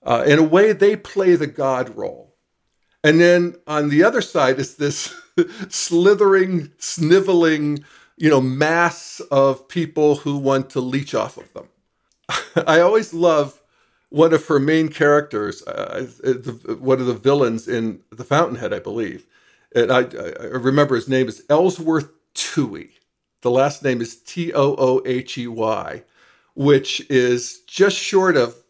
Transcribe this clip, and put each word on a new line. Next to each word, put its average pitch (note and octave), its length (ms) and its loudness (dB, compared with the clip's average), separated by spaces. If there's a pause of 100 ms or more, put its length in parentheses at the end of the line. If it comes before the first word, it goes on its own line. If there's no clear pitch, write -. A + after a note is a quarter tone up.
Uh, B2 240 0
in D3 120 6
a D#3+ 40 6
way, F#3 300 4
they G3+ 240 2
play F#3+ 380 0
the D3 140 -2
God B2+ 480 -4
role. F2+ 380 -12 (680)
And D#3 180 6
then F3 360 4 (100)
on D3+ 220 -4
the D3 140 4
other A3+ 180 4
side C3+ 380 0
is C3+ 180 -8
this C#3+ 380 -6 (220)
<laughs> F#3 320 -4
slithering, F#3 1080 2
sniveling, D#3+ 1040 0 (320)
you D#3 140 2
know, C3+ 100 4
mass D3+ 800 -2 (100)
of C3+ 380 0
people D3 480 0
who C#3+ 220 -6
want C3+ 320 -2
to C3+ 100 -4
leech C3 340 -6
off G#2 220 -4
of - 160 -20
them. - 160 -18 (440)
<laughs> - 540 -6
I D#3+ 140 4
always G#3+ 320 2
love D#3+ 480 0 (480)
one D#3+ 240 2
of D3+ 140 -2
her D3 120 0
main D#3 300 0
characters, D3 800 -2
uh, - 400 -8 (160)
the, B2 580 -6
one C3 200 0
of B2+ 60 -2
the B2 80 -2
villains A#2 540 0
in A2+ 320 -4 (100)
The A2 140 -16
Fountainhead, A#2+ 480 -2
I G#2 60 -6
believe. G2+ 480 -8 (480)
And A#2+ 180 2
I, B2+ 80 4
I - 460 -8
remember C3 480 0
his A#2 140 -4
name C3 200 0
is - 220 -16
Ellsworth D#3+ 640 0 (220)
Toohey. G2+ 560 -6 (520)
The B2 80 0
last C3+ 340 0
name B2+ 160 -2
is A2+ 160 -8
T - 380 -8
O C#3 220 2
O C3 280 2
H B2+ 340 -6
E A#2+ 80 -8
Y, A2 560 -6 (520)
which C#3 560 0
is B2 500 0
just G3 360 0
short F#3 400 2
of A#2 200 0 (140)